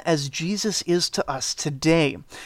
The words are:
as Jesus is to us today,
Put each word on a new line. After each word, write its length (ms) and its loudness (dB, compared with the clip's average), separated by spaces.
as 240 2
Jesus 540 -2
is 260 2
to 220 -2
us 240 -4
today, 640 2